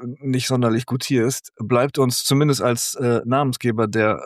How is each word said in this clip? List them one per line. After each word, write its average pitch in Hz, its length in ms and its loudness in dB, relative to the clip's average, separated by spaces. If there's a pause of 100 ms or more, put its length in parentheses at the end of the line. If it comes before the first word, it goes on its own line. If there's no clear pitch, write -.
(180)
nicht 131 300 -2
sonderlich 123 360 2
gutierst, 127 720 -2
bleibt 123 400 0
uns 127 260 0
zumindest 139 360 2
als, 120 360 -2
äh, 120 280 0
Namensgeber 123 600 0
der, 107 400 0